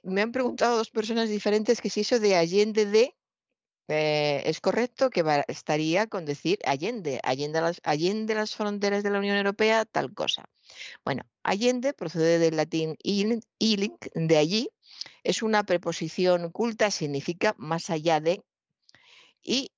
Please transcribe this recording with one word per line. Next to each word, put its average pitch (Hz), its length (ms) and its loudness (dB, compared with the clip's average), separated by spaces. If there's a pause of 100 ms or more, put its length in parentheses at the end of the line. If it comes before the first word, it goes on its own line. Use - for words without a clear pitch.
me 190 180 0
han 226 100 0
preguntado 240 460 0
dos 220 140 -2
personas 226 380 -2
diferentes 214 520 2
que 208 80 -2
si 208 120 -2
eso 240 180 2
de 208 180 4
"Allende 208 480 2
de", 220 300 4 (760)
eh, 151 560 0
es - 160 -2
correcto, 233 500 0
que 175 120 0
va-, 147 240 2
estaría 160 600 -2
con 190 180 -8
decir 156 400 -2
"Allende, 151 580 -4
allende 147 380 -2
las, 170 220 -2
allende 202 520 0
las 214 200 -4
fronteras 202 480 -2
de 202 80 0
la 202 80 0
Unión 202 180 0
Europea", 214 480 2
tal - 280 -4
cosa. - 320 -4 (600)
Bueno, 131 180 -4 (200)
Allende 247 500 0
procede 165 460 0
del 165 180 2
latín 160 460 -2
il-, 208 400 0 (160)
ilinc, 208 560 0
de 160 220 4
allí. 202 320 0 (540)
Es - 200 -2
una 214 220 2
preposición 175 840 0
culta, 220 400 -2
significa 165 640 -4
más 160 320 -6
allá 160 300 2
de, 165 240 -2 (1000)
y 254 340 -4